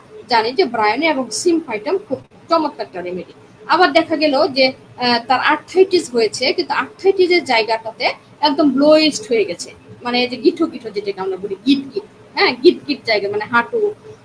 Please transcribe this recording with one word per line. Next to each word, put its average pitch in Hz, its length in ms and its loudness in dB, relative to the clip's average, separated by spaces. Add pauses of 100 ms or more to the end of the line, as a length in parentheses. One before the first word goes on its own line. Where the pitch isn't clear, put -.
(300)
জানি 226 220 0
যে 302 140 2
ব্রায়োনিয়া 233 460 0
এবং 262 180 -4
Symphytum 320 680 -2
খুব 269 220 -8 (300)
চমৎকার 302 360 0
একটা 185 160 -10
remedy। 180 320 -8 (340)
আবার 349 260 4
দেখা 330 220 2
গেল 294 320 2
যে, 262 260 2 (240)
আহ, 240 300 0
তার 254 120 2
arthritis 339 720 0
হয়েছে, 247 420 0
কিন্তু 285 200 -6
আর্থাইটিসের 359 720 0
জায়গাটাতে 226 680 -2 (300)
একদম 294 300 2
ব্লোয়েস্ট 302 560 4
হয়ে 226 180 0
গেছে, - 260 -10 (320)
মানে 240 200 -2
এই 247 40 0
যে 247 100 -8
গিঠো - 280 2
গিঠো 226 240 -8
যেটাকে 196 320 -6
আমরা 190 160 -4
বলি, 190 180 -10 (100)
গিট 277 300 0
গিট, - 80 -6 (300)
হ্যাঁ, 311 300 0
গিট 285 240 4
গিট 277 180 -4
জায়গা, 202 240 0
মানে 208 160 -4
হাঁটু, 240 480 0 (300)